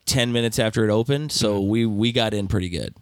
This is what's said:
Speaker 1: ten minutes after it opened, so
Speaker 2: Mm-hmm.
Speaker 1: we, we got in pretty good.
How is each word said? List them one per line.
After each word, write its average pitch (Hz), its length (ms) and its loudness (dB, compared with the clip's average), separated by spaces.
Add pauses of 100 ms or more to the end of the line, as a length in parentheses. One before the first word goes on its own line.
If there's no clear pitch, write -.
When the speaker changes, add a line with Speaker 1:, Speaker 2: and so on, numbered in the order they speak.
Speaker 1:
ten 120 260 0
minutes 117 260 0
after 110 300 2
it - 20 2
opened, 139 420 0
so 104 280 0
Speaker 2:
Mm-hmm. 98 80 0
Speaker 1:
we, 113 160 2
we 110 280 0
got 113 200 0
in 101 160 -4
pretty 92 220 -2
good. 65 320 -6